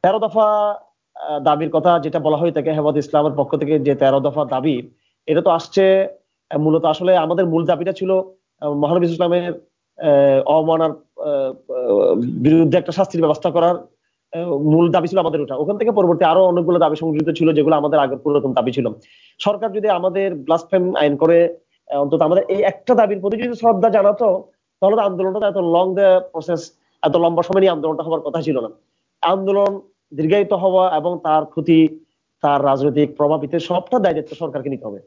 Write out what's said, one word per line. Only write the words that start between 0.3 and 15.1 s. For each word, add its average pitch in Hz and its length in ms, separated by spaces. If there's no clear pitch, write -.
আহ, 147 240
দাবির 147 320
কথা 170 280
যেটা 156 200
বলা 151 180
হয়ে 165 160
থাকে 156 200
হেফাজত 151 240
ইসলামের 147 400
পক্ষ 143 200
থেকে, 151 220
যে 139 160
তেরো 135 260
দফা 143 240
দাবি, 131 460
এটা 160 160
তো 190 80
আসছে, 190 580
আহ, 156 80
মূলত 156 260
আসলে 180 320
আমাদের 170 300
মূল 165 200
দাবিটা 175 260
ছিল, 190 280
আহ, 147 140
মহানবী 165 320
ইসলামের, 175 460
আহ, 139 540
অবমাননার, 160 440
আহ, - 360
আহ, 127 880
বিরুদ্ধে 139 540
একটা - 140
শাস্তির 185 280
ব্যবস্থা 156 300
করার, 170 260
আহ, - 840
মূল 156 320
দাবি 175 180
ছিল 185 100